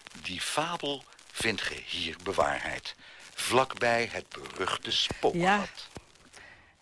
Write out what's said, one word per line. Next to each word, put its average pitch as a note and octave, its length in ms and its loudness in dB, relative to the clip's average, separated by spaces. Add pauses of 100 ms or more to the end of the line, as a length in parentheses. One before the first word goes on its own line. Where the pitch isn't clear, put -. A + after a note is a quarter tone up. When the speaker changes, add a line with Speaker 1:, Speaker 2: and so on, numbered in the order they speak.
(220)
Speaker 1:
die F2+ 180 -8
fabel D3 640 -2 (280)
vindt A2 300 0
ge D#2 240 -4
hier E2 360 -4
bewaarheid, D#2 720 0 (400)
vlakbij A#2 800 4
het F#2 160 -6
beruchte - 640 -4
spookgat. - 500 2
Speaker 2:
Ja. G3 220 4 (1160)